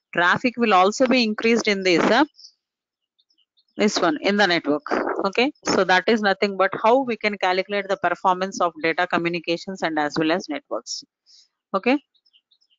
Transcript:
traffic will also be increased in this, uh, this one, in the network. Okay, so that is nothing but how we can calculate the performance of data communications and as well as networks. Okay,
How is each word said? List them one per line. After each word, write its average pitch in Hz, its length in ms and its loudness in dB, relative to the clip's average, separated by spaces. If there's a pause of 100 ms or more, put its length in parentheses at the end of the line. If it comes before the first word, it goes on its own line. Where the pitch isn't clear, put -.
(140)
traffic 180 440 0
will 220 160 2
also 196 320 4
be 247 160 2
increased 220 440 0
in 196 160 -2
this, 180 220 2
uh, 240 200 4 (1500)
this 208 200 0
one, 160 220 2
in 202 160 0
the 202 100 4
network. 151 360 -2 (420)
Okay, 233 260 0 (140)
so 196 200 0
that 185 220 2
is 220 140 2
nothing 202 380 -2
but 190 120 0 (120)
how 240 180 4
we 240 160 -6
can 208 220 -4
calculate 190 500 -2
the 196 80 0
performance 180 640 -2
of 175 220 0
data 165 240 0
communications 170 760 -4
and 160 160 -2
as 147 200 -2
well 160 120 0
as 185 200 -2
networks. - 540 -10 (680)
Okay, 240 260 0 (800)